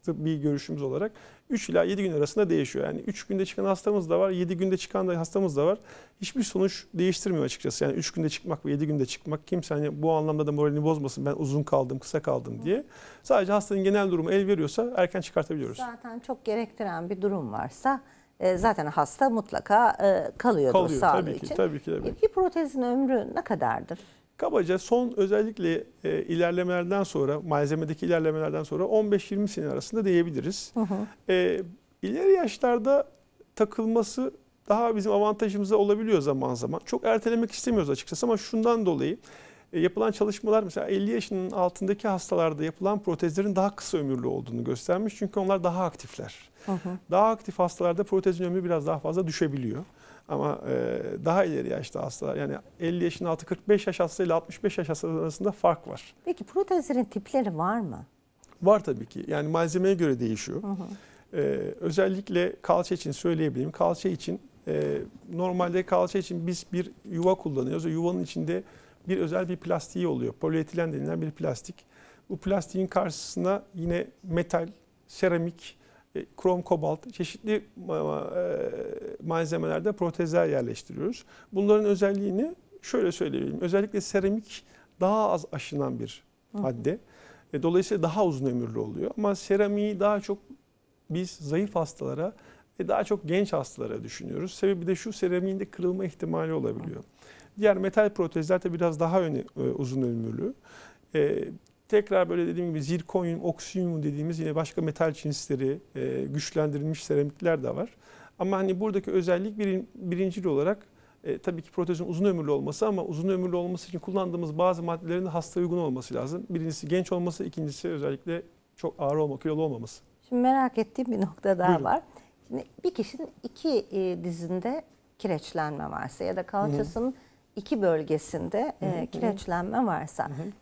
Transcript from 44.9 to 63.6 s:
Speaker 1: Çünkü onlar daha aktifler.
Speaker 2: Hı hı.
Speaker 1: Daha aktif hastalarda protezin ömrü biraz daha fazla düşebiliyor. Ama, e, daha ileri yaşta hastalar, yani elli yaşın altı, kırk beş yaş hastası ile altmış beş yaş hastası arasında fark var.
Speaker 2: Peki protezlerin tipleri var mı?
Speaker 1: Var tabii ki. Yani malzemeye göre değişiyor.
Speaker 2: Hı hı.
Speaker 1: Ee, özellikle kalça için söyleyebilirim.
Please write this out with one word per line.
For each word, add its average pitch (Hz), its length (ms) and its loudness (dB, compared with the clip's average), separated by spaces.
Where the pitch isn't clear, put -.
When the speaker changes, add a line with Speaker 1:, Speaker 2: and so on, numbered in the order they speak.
Speaker 1:
Çünkü 202 220 -2
onlar 190 240 2
daha 180 200 2
aktifler. - 640 -8
Speaker 2:
Hı 202 60 -2
hı. 180 180 -2
Speaker 1:
Daha 202 180 6
aktif 214 300 -4
hastalarda 175 440 2
protezin 185 420 2
ömrü 175 180 0
biraz 165 240 0
daha 160 120 0
fazla 170 280 0
düşebiliyor. 139 560 0
Ama, 147 420 -2
e, - 320 0
daha 180 200 4
ileri 131 240 -2
yaşta - 340 -4
hastalar, 139 320 -4
yani 143 200 -4
elli 170 240 -2
yaşın 170 220 -2
altı, 160 200 -2
kırk - 240 -6
beş 208 180 4
yaş 180 120 -4
hastası 180 240 0
ile 165 100 2
altmış - 300 -4
beş 202 140 0
yaş 165 120 -2
hastası 165 240 -2
arasında 165 380 -2
fark - 360 0
var. - 280 -14
Speaker 2:
Peki 339 180 -4
protezlerin 339 600 0
tipleri 208 540 -2
var 190 220 0
mı? 135 260 -6
Speaker 1:
Var 202 220 8
tabii 117 220 -4
ki. - 220 -10
Yani 151 220 0
malzemeye 170 440 4
göre 151 260 2
değişiyor. 117 440 -2
Speaker 2:
Hı 208 40 -6
hı. 196 80 -2
Speaker 1:
Ee, 170 60 -2
özellikle 185 840 0
kalça 175 340 2
için - 160 -6
söyleyebilirim. 156 600 0